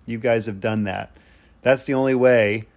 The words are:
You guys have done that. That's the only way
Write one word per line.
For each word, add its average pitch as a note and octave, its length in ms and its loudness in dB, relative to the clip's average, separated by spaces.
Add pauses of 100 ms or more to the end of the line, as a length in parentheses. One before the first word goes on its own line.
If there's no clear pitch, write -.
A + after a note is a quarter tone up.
You A#2 140 -8
guys A2+ 280 0
have G2+ 140 -10
done A2 240 -4
that. G2 320 -8 (460)
That's B2+ 220 2
the C#3+ 100 -4
only C3 200 0
way A2+ 520 2 (100)